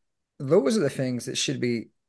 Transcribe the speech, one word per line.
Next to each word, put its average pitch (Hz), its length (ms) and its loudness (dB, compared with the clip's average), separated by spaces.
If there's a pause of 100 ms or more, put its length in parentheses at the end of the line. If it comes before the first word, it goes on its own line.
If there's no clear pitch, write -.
(400)
those 208 380 4
are 196 40 2
the 139 80 2
things 127 360 -4
that 127 120 -6
should 131 220 -2
be 120 300 -2 (200)